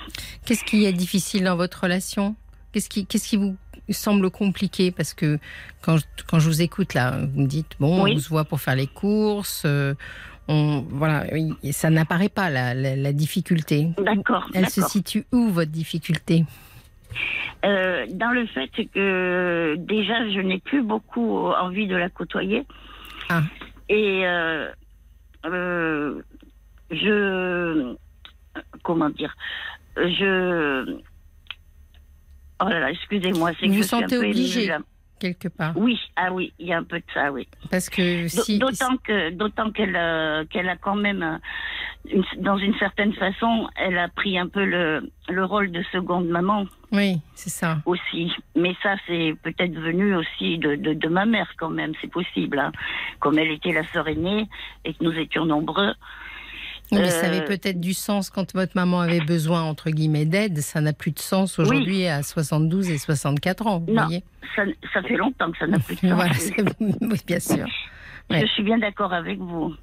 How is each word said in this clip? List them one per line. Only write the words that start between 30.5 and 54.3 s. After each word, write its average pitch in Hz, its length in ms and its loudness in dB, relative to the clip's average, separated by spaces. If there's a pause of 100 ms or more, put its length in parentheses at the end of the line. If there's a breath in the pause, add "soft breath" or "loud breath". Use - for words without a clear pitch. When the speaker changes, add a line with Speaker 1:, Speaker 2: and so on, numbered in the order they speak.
Speaker 2:
oh 185 60 0
là 175 140 2
là, 135 100 0
excusez-moi, 180 680 0
c'est 214 80 0
que 196 40 6
Speaker 1:
Vous 196 60 4
vous 214 60 4
Speaker 2:
je 190 40 0
suis 233 80 0
un 240 60 2
Speaker 1:
sentez 220 160 0
Speaker 2:
peu 240 80 2
émue, 208 60 0
Speaker 1:
obligée, 233 360 0
Speaker 2:
là. 156 120 -2 (400)
Speaker 1:
quelque 180 280 -6
part. 165 300 -4
Speaker 2:
Oui, 220 200 2 (200)
ah 185 160 0
oui, 185 260 -4
il 175 80 -10
y 175 60 0
a 165 40 0
un 165 60 -2
peu 170 140 -8
de 170 160 -8
ça, 143 180 0
oui. 135 160 -8 (240)
Speaker 1:
Parce 185 180 -2
que 175 340 0
Speaker 2:
D'au-, 170 200 -2
Speaker 1:
si 208 160 2
Speaker 2:
d'autant 262 440 0
que, 190 280 0
d'autant 208 400 -2
qu'elle, 202 240 0
euh, 160 540 0
qu'elle 185 200 -2
a 175 60 -2
quand 196 200 -4
même, 202 280 -2
euh, 160 140 -4 (760 loud breath)
une, 190 100 4 (200)
dans 196 140 2
une 196 180 0
certaine 202 380 0
façon, 208 540 0 (100)
elle 180 200 0
a 175 120 -2
pris 185 280 -2
un 175 100 -2
peu 196 180 0
le, 170 440 0 (200)
le 185 160 0
rôle 196 260 0
de 170 100 -4 (100)
seconde 180 360 -2
maman. 190 380 2 (260)
Speaker 1:
Oui, 196 280 4 (140)
c'est - 160 -12
ça. 160 360 -2
Speaker 2:
Aussi. 175 460 -2 (240)
Mais 180 280 2
ça, 196 120 2 (120)
c'est 165 260 0 (100)
peut-être 165 300 -2
venu 170 420 2
aussi 170 440 -2
de, 151 160 0
de, 151 180 0
de 151 160 -2
ma 185 160 2
mère 214 320 2
quand 160 140 -4
même, 156 280 -4
c'est - 120 -10
possible, 170 480 -2
hein. 147 120 0 (480 loud breath)
Comme 147 200 4
elle 160 120 2
était 156 220 -2
la 156 180 0
sœur 156 160 -2
aînée 185 400 0 (380 loud breath)